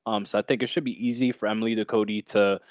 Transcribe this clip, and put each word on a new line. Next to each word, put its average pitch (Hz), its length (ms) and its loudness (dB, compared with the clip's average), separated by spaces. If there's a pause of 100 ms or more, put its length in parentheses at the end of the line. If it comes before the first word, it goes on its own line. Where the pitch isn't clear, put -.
Um, 104 180 -2
so 104 140 0
I - 20 0
think 127 220 0
it 123 40 -2
should 160 160 -2
be 120 240 -4
easy 123 240 2
for 107 160 -4
Emily 110 280 0
Ducote 107 520 0
to, 98 320 4 (120)